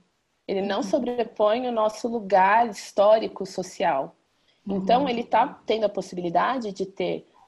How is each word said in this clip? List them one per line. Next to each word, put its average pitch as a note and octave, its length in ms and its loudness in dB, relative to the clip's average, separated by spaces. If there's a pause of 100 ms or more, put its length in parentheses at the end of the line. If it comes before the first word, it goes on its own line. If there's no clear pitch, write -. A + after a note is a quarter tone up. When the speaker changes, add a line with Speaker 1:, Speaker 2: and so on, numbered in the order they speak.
(480)
Speaker 1:
Ele G3 140 -2
não G3 160 -2
Speaker 2:
Uhum. - 60 -4
Speaker 1:
sobrepõe A#3 840 0
o B3 40 -4
nosso A3 360 -2
lugar G#3 640 4
histórico, G#3 760 2
social. E3+ 720 -4 (520)
Então, G3 360 2
Speaker 2:
Uhum. C4+ 60 -2
Speaker 1:
ele A#3 140 -4
tá A3 240 2 (180)
tendo A3 200 0
a G3 40 2
possibilidade F#3+ 840 -2
de F#3+ 140 -6
ter F3 420 -6 (200)